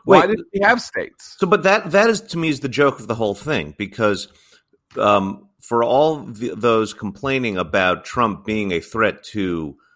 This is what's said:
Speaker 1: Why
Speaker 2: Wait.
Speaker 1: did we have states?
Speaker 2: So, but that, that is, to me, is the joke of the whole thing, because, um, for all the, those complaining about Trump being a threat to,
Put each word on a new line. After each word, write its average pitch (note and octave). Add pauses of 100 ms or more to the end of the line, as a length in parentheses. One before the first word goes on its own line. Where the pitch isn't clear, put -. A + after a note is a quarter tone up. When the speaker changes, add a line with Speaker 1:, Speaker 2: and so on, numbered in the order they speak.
Speaker 1:
Why F3+
Speaker 2:
Wait. A3
Speaker 1:
did - (120)
we G3
have A3+
states? -
Speaker 2:
So, F#3
but F3
that, G3
that G#3
is, G#3+
to -
me, E3
is C#3
the C#3
joke C3+
of A2
the A2
whole G#2+
thing, G2
because, G#2 (720)
um, G2 (120)
for A#2
all D3
the, A2+
those A2
complaining A#2+
about F2+
Trump A2
being G#2+
a E2+
threat G#2+
to, E2+ (180)